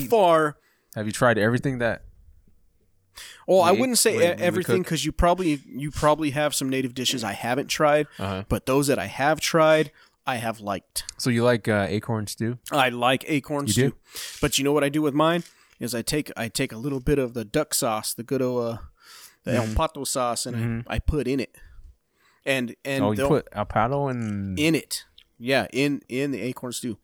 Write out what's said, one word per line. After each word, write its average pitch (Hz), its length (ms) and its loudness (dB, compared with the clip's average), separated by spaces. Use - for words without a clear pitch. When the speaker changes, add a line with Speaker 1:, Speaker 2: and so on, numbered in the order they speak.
Speaker 1:
eat? 233 60 -8
Speaker 2:
far 165 480 4
Speaker 1:
Have 107 100 -4
you 107 60 -4
tried 117 260 4
everything 120 420 2
that 117 240 -2
Speaker 2:
Well, 185 140 6
I 175 120 6
Speaker 1:
we 220 80 4
Speaker 2:
wouldn't 254 160 2
say 220 180 4
Speaker 1:
we, 127 80 2
Speaker 2:
e-, - 20 6
Speaker 1:
we 170 60 6
would - 100 -6
Speaker 2:
everything 180 420 2
Speaker 1:
cook? - 80 -10
Speaker 2:
'cause 143 140 -2
you 156 60 -2
probably, 175 560 2
you 143 240 -8
probably 151 400 2
have 147 240 0
some 135 140 -4
native 131 240 -2
dishes 123 300 -2
I 101 100 -2
haven't 123 340 -2
tried, 151 400 2
Speaker 1:
Uh-huh. 95 300 -4
Speaker 2:
but - 180 -2
those 135 220 2
that 127 100 2
I 95 100 -4
have 147 340 0
tried, 156 500 4
I 131 120 -2
have 110 240 -4
liked. 101 420 -6
Speaker 1:
So - 120 -2
you 117 140 2
like, 120 240 2
uh, 104 220 2
acorn 107 380 -4
stew? 117 300 -6
Speaker 2:
I 139 180 2
like 123 380 0
acorn 143 400 -4
Speaker 1:
You 104 60 2
Speaker 2:
stew. 127 160 4
Speaker 1:
do? - 60 -8
Speaker 2:
But 147 180 0
you 135 60 -2
know 143 80 2
what 147 140 2
I 143 40 2
do 151 120 -2
with 147 120 0
mine 165 300 2
is 117 120 -6
I 117 80 -4
take, 151 360 -4
I 113 100 -4
take 131 240 -4
a 113 60 -12
little 135 240 -4
bit 143 180 2
of 123 140 -2
the 117 100 -4
duck 151 300 -2
sauce, 110 400 -2
the 117 100 -10
good 131 180 -2
old, 120 340 -2
uh, - 20 -8
the - 140 -2
El 117 80 2
Speaker 1:
Mm-hmm. 110 80 -4
Speaker 2:
Pato 151 340 -2
sauce, 120 380 -2
and 120 100 -6
Speaker 1:
Mm-hmm. 117 340 -4
Speaker 2:
I, 110 60 -4
I 117 40 -2
put 139 280 -2
in 135 140 0
it. - 120 -8
And, 127 300 -2
and 135 180 0
Speaker 1:
Oh, 104 80 2
you 104 60 0
Speaker 2:
they'll 135 100 0
Speaker 1:
put 143 240 2
El 104 140 -4
Pato 135 440 0
in 104 480 -4
Speaker 2:
in 156 180 4
it. - 280 -4
Yeah, 120 340 0
in, 139 340 0
in 135 240 -4
the 113 100 -4
acorn 123 300 -8
stew. 113 320 -8